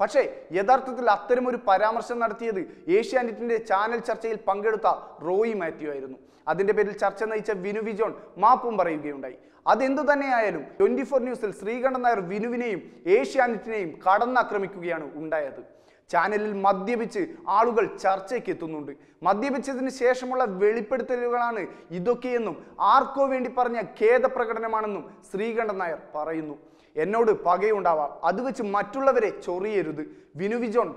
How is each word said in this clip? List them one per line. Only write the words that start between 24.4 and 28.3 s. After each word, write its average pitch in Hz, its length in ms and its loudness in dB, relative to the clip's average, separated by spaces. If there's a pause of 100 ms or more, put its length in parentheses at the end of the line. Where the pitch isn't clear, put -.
ശ്രീകണ്ഠൻ 214 480 -2
നായർ 170 200 -4 (160)
പറയുന്നു. 151 440 -6 (380)
"എന്നോട് 214 360 4 (140)
പകയുണ്ടാവാം, 180 640 2 (120)
അത് 185 220 2